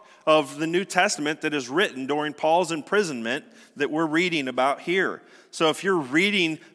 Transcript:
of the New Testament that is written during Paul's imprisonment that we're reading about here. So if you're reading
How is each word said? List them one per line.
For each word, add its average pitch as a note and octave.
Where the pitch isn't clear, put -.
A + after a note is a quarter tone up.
of D3
the D#3
New F3
Testament D#3+
that D#3
is B2+
written C3+
during D3
Paul's E3
imprisonment D3
that -
we're D#3+
reading D#3+
about C3
here. E3+
So D#3+
if -
you're F#3+
reading D#3+